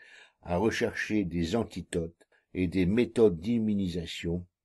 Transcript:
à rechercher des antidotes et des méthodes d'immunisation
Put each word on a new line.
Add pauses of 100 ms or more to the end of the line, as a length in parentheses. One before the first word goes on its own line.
(400)
à
rechercher
des
antidotes (280)
et
des
méthodes
d'immunisation (180)